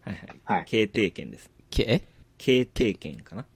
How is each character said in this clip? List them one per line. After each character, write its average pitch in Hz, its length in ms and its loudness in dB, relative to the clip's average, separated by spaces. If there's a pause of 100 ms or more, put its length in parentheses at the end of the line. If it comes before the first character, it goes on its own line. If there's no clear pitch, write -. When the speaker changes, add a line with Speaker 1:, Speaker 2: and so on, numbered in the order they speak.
Speaker 1:
は - 100 -12
い - 20 -6
は - 0 -
い。 - 60 -10 (260)
Speaker 2:
は 92 160 0
い。 - 40 -12
Speaker 1:
形 110 220 2
定 101 240 0
剣 62 200 -14
で - 80 -20
す。 - 100 -20 (200)
Speaker 3:
け-、 - 200 0
え？ 147 180 0 (300)
Speaker 1:
形 127 280 4
定 113 280 0
剣 - 280 -12
か - 140 -20
な？ 117 100 -12 (100)